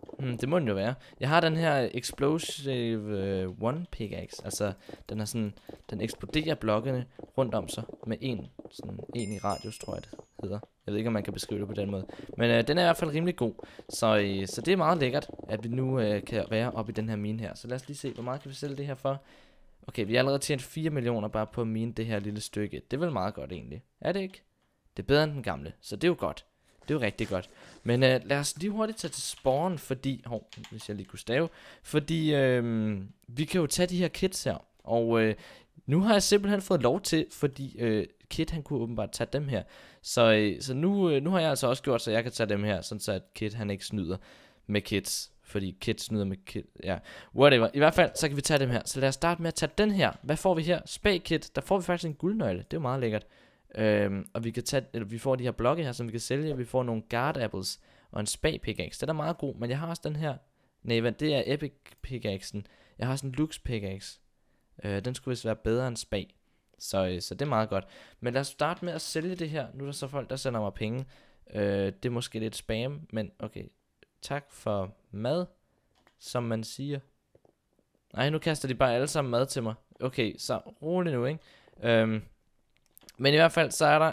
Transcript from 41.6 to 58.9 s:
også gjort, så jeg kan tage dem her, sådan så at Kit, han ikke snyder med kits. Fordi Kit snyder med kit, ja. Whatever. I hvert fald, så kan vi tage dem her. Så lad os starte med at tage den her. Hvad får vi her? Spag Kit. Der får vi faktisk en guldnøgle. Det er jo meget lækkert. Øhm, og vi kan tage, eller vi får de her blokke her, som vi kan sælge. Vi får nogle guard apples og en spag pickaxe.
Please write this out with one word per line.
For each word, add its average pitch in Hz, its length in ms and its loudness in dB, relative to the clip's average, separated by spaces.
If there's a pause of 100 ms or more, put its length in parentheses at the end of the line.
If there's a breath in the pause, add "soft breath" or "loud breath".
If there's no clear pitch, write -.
også 127 160 2
gjort, 120 180 2
så 113 100 -2
jeg 113 120 4
kan 120 80 -4
tage 110 180 0
dem 104 140 2
her, 101 180 2
sådan 107 180 -8
så - 120 -2
at 95 220 -4
Kit, 104 200 -4
han 110 160 -4
ikke 98 160 -4
snyder 92 320 -2 (500 loud breath)
med 104 140 2
kits. - 500 -2 (120)
Fordi 98 380 -4
Kit - 200 -2
snyder 104 240 0
med 95 200 -2
kit, - 200 -8 (180)
ja. 90 140 -2 (380 loud breath)
Whatever. 123 380 8
I 139 40 -2
hvert 151 160 8
fald, 175 220 6
så 160 120 0
kan 143 100 -2
vi 139 40 -2
tage 151 180 4
dem 135 100 2
her. 120 160 0
Så - 140 -4
lad 135 100 4
os 135 60 -2
starte 170 260 0
med 165 60 0
at 165 80 -2
tage 151 220 -2
den 214 140 4
her. 170 200 4 (100)
Hvad 147 160 0
får 190 160 4
vi 160 100 0
her? 165 220 2
Spag - 380 0
Kit. - 320 -2
Der 139 60 -2
får 196 160 2
vi 180 60 0
faktisk 170 240 0
en 151 80 -4
guldnøgle. 156 440 0
Det - 140 -10
er 143 40 0
jo 165 40 -2
meget 131 200 0
lækkert. 107 240 0 (500 soft breath)
Øhm, 104 580 2
og 113 100 -4
vi 117 80 -4
kan 117 120 -4
tage, 135 300 0
eller 113 140 -4
vi 113 100 -8
får 131 180 0
de 123 80 -4
her 123 80 -2
blokke 143 320 2
her, 135 80 -4
som 120 160 -6
vi 110 40 -8
kan 117 80 -4
sælge. 143 380 -2
Vi 123 80 -4
får 127 180 0
nogle 117 260 -2
guard 127 280 0
apples 101 420 -4 (320 soft breath)
og - 80 -6
en 107 60 -2
spag - 360 -2
pickaxe. - 400 -6